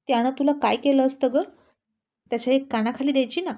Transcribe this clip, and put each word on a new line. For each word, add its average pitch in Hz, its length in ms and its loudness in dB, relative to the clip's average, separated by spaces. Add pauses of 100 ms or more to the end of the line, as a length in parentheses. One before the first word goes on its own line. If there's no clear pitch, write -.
त्यानं 247 220 2
तुला 277 220 0 (100)
काय 226 140 2
केलं 269 300 2
असतं 262 280 -2
गं? 311 160 -2 (800)
त्याच्या 247 240 0
एक 269 180 -2
कानाखाली 247 400 -2
द्यायची 269 280 0
ना." 349 180 -4